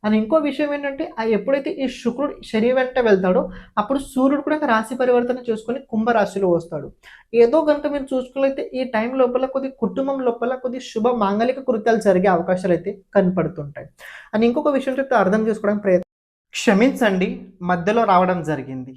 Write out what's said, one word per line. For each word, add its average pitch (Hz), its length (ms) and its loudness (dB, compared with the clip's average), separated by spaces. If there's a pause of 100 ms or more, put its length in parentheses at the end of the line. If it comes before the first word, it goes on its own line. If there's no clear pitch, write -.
And 214 160 2
ఇంకో 269 160 2 (120)
విషయం 285 280 -2
ఏంటంటే 285 280 -6 (140)
ఆ 226 60 -2 (120)
ఎప్పుడైతే 277 360 -2 (100)
ఈ 254 40 -2 (140)
శుక్రుడు 269 340 -4 (160)
శని 226 280 2
వెంట 254 200 -2 (100)
వెళ్తాడో 190 340 4 (380)
అప్పుడు 269 200 -2 (100)
సూర్యుడు 269 360 2
కూడా 302 120 0 (140)
రాశి 220 280 -2
పరివర్తన 247 480 2
చేసుకొని 233 320 -4 (100)
కుంభరాశిలో 214 680 0
వస్తాడు. 156 320 -8 (540)
ఏదో 247 160 4 (120)
కనుక 294 220 0
మీరు 277 200 -6
చూసుకున్నట్లయితే 269 500 -2 (160)
ఈ 254 40 -2 (120)
టైం 220 160 -2 (100)
లోపల 247 240 2 (100)
కొద్ది 269 140 -4 (140)
కుటుంబం 269 340 -2 (100)
లోపల 240 260 -2 (100)
కొద్ది 254 160 -6 (100)
శుభ 226 180 -2 (140)
మాంగలిక 220 380 0 (100)
కృత్యాలు 226 300 0 (100)
జరిగే 185 260 4
అవకాశాలు 180 420 0
అయితే 185 140 -6 (240)
కనపడుతుంటాయి. 160 720 -2 (460)
And 220 160 2
ఇంకొక 302 280 0
విషయం 262 220 -2
చెప్తే 269 240 0
అర్థం 208 240 2
చేసుకోవడానికి 208 380 -2
ప్రయత్నం, 180 240 2 (440)
క్షమించండి 208 760 2 (420)
మధ్యలో 180 320 2 (100)
రావడం 180 280 4 (120)
జరిగింది. 131 460 -8